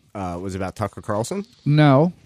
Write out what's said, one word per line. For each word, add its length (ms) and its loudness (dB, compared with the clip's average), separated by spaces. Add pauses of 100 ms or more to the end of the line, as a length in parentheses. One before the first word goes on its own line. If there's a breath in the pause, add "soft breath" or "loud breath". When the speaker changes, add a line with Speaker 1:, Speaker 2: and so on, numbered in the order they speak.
(140)
Speaker 1:
Uh, 280 -8
was 120 -8
it 40 -8
about 160 -8
Tucker 260 -8
Carlson? 440 -6 (200)
Speaker 2:
No, 480 4 (140)